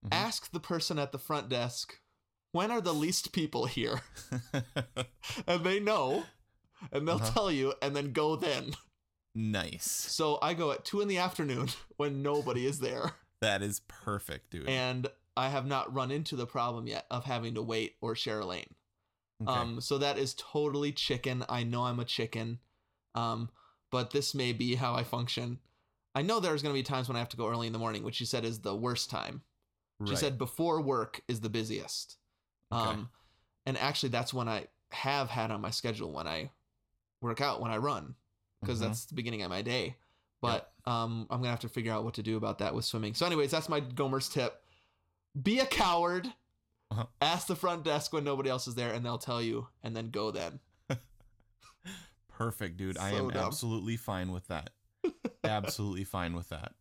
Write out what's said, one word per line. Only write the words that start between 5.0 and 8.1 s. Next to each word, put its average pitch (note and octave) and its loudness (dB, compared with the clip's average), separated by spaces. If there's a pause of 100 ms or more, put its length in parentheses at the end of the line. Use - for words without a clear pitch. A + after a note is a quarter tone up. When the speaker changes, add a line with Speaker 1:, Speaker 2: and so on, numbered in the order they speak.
Speaker 2:
And F3 2
they F#3 4
know, G3+ 2 (680)
and D3 0
they'll E3+ 4
Speaker 1:
Uh-huh. A2+ 2
Speaker 2:
tell G#3 4
you, C3+ 4
and C#3 0
then C#3+ 0